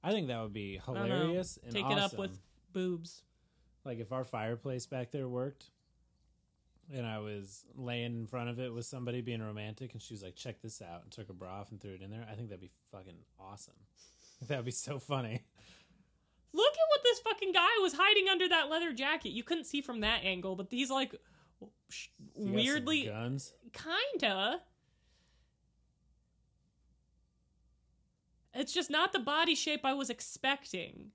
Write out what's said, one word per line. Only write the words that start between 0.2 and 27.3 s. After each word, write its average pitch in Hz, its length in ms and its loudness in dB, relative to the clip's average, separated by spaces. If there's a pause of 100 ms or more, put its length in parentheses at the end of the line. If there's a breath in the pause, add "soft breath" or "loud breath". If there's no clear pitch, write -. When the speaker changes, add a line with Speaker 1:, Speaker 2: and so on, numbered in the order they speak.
Speaker 1:
that 120 120 0
would 110 120 -4
be 98 280 -4
Speaker 2:
I - 140 -12
don't 196 140 0
know. - 100 2
Speaker 1:
hilarious 175 460 0
and - 80 -8
Speaker 2:
Take 208 140 0
it - 120 4
up 202 60 4
Speaker 1:
awesome. 196 160 -2
Speaker 2:
with 95 180 -4 (340)
boobs. 180 520 -4 (600)
Speaker 1:
Like, 123 140 -4
if 113 140 -6
our 131 120 0
fireplace 120 640 -4
back 127 240 -4
there 135 180 -4
worked, 127 420 -4 (1200)
and 127 140 -4
I 110 140 -4
was 104 440 -8 (100)
laying 120 400 -4
in 113 120 -4
front 120 240 -4
of 117 100 -6
it 123 140 -4
with 117 100 -6
somebody 123 380 -4
being 117 180 -4
romantic, 107 540 -8
and 113 80 -12
she - 120 -14
was 101 80 -10
like, 92 140 -12
"Check - 240 -10
this 113 220 -10
out," 87 220 -12
and 107 60 -20
took 104 180 -14
her 98 40 -12
bra 92 280 -10
off 101 100 -12
and 104 100 -14
threw 101 140 -12
it 92 80 -14
in 98 80 -10
there, 110 200 -10
I 110 40 -10
think 110 140 -8
that'd 95 120 -12
be 92 100 -16 (200)
fucking 92 260 -16 (240)
awesome. 95 340 -14 (360)
<laughs> - 380 -20
That'd 131 160 -2
be 123 80 -4
so 139 260 -4
funny. 123 440 -2 (1080 soft breath)
Speaker 2:
Look 453 220 6
at 640 160 6
what 571 140 6
this 480 160 6
fucking 403 320 0
guy 349 160 8 (120)
was 359 140 4
hiding 381 340 8
under 370 200 6
that 320 200 6
leather 320 240 0
jacket. 269 380 0
You 233 140 -4
couldn't 339 200 0
see 285 160 -2
from 240 200 -4
that 214 240 2
angle, 185 320 0
but 185 140 -6
he's, 254 200 0
like, 269 240 0 (720 soft breath)
sh-, - 200 -10 (260)
Speaker 1:
He - 60 -8
got 214 40 -2
some 196 80 0
Speaker 2:
weirdly 269 540 4
Speaker 1:
guns? 117 480 -4 (180)
Speaker 2:
Kinda. 330 920 0 (4000)